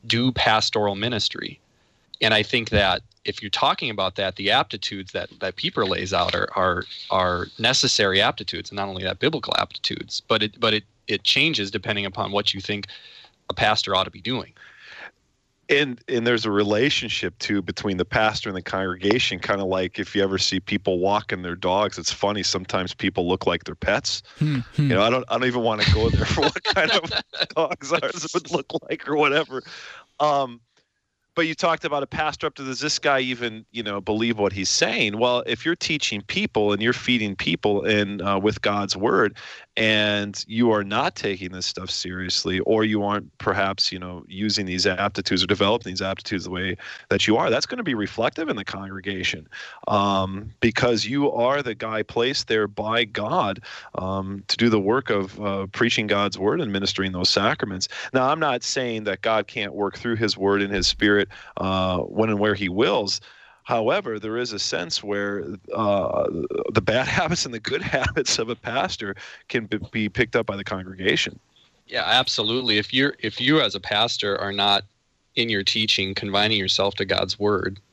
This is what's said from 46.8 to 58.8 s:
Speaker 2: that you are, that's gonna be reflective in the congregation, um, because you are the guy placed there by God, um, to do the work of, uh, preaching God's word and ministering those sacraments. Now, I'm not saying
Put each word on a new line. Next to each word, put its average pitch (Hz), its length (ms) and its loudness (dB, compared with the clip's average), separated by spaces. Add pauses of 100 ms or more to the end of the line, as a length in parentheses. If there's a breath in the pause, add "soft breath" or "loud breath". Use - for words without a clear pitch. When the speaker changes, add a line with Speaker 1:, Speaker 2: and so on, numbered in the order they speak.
Speaker 2:
that - 180 2
you 107 100 6
are, 160 120 4
that's 131 160 2
gonna 247 200 -6
be 147 100 0
reflective 113 560 -2
in 135 60 -2
the 98 80 -6
congregation, 95 840 -6 (380 loud breath)
um, 98 720 2
because 117 480 2
you 139 240 0
are 131 320 2
the 117 140 -6
guy 110 260 -4
placed 123 460 0
there 110 180 2
by 110 380 0
God, 107 580 -2 (320 loud breath)
um, 95 540 -4
to - 80 0
do 117 120 4
the 110 120 6
work 117 280 2
of, 98 320 0
uh, 98 280 -2
preaching 113 400 0
God's 101 280 2
word 107 240 2
and 110 120 -2
ministering 98 400 0
those 90 180 0
sacraments. - 580 0 (240 loud breath)
Now, 131 160 4
I'm 156 120 0
not 139 240 0
saying 117 400 -2